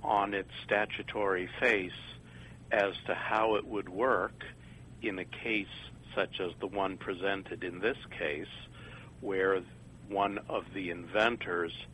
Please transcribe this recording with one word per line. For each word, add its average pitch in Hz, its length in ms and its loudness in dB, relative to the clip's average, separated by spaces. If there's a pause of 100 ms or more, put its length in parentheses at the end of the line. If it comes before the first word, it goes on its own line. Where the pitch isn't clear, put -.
on 101 300 6
its 98 180 -2 (140)
statutory 101 840 2 (100)
face 101 320 4 (800)
as 101 220 6 (140)
to 92 60 2
how 110 420 4
it 101 100 0
would 101 240 -4
work 107 520 2 (580)
in 98 200 -2
a 87 40 -2
case 107 420 -2 (500)
such - 240 0
as 90 180 0
the 98 80 -2
one 95 300 0
presented 95 640 -2
in 90 160 -6
this 117 180 0 (220)
case, 76 300 -2 (720)
where 95 400 4 (480)
one 101 400 2
of 110 160 0 (100)
the 95 160 -4
inventors 87 800 2 (220)